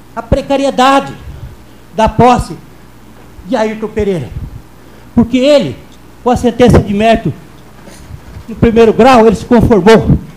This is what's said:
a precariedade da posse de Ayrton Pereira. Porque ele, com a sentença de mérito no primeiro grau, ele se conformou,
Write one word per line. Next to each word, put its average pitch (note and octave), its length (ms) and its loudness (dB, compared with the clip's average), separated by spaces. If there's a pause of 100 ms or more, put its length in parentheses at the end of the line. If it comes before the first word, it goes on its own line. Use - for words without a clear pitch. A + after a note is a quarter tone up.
(140)
a A3+ 80 -10
precariedade C4+ 920 -2 (840)
da A3 120 0
posse A#3 460 0 (920)
de F#3 100 -4
Ayrton A3 320 -4
Pereira. F#3+ 400 -6 (880)
Porque A#3+ 240 0
ele, B3 380 0 (460)
com A#3+ 80 -2
a B3 60 0
sentença A#3+ 420 2
de G3+ 140 -2
mérito G#3+ 400 0 (1160)
no A3+ 60 -14
primeiro A3+ 380 2
grau, A3+ 340 4
ele G#3+ 100 2
se - 80 -12
conformou, A3 680 2 (260)